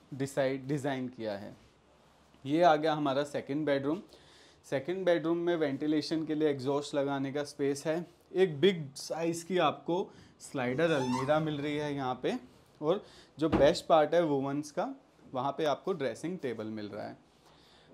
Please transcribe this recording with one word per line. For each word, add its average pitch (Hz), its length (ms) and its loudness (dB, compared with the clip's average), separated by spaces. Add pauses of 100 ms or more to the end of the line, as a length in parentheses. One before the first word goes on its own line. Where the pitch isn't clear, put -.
(140)
डिसाइड, 135 540 -2
डिज़ाइन 135 400 -4
किया 107 280 -6
है। 101 200 -14 (920)
ये 151 160 2
आ 165 140 8
गया 151 180 0
हमारा 143 300 0
सेकंड 143 420 -4
बेडरूम। 143 360 0 (640)
सेकंड 175 400 -4
बेडरूम 170 320 4
में 175 200 0
वेंटिलेशन 151 680 0
के 156 100 -2
लिए 151 140 2
एग्जॉस्ट 139 460 -2
लगाने 139 380 0
का 143 120 -2
स्पेस 143 420 -4
है। 165 200 -2 (280)
एक 180 260 2
बिग 165 340 2
साइज़ 165 520 -4
की 185 120 0
आपको 165 520 0 (300)
स्लाइडर 135 500 0
अलमीरा 135 500 2
मिल 151 200 -2
रही 147 160 -4
है 147 180 -4
यहाँ 127 280 -4
पे, 185 140 -2 (460)
और 175 220 0 (340)
जो 156 100 0
बेस्ट 147 380 4
पार्ट 156 280 6
है 175 100 6
वुमेन्स 143 460 -2
का, 247 240 -4 (380)
वहाँ 131 200 -2
पे 160 120 -2
आपको 156 280 0
ड्रेसिंग 147 460 -4
टेबल 110 280 -6
मिल 107 220 -8
रहा 107 180 -10
है। 123 120 -14 (760)